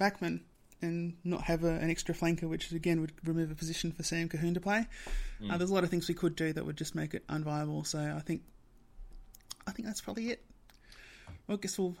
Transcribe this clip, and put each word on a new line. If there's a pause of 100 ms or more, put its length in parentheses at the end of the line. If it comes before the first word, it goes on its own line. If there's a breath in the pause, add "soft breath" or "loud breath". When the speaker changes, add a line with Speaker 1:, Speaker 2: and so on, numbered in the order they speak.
Speaker 1:
backman (420)
and (100)
not
have
a,
an
extra
flanker,
which
again
would (120)
remove
a
position
for
Sam
Cahoon
to
play. (560 loud breath)
Speaker 2:
Mm.
Speaker 1:
Uh,
there's
a
lot
of
things
we
could
do
that
would
just
make
it
unviable.
So
I
think, (1200)
I
think
that's
probably
it. (1080 soft breath)
I
guess
we'll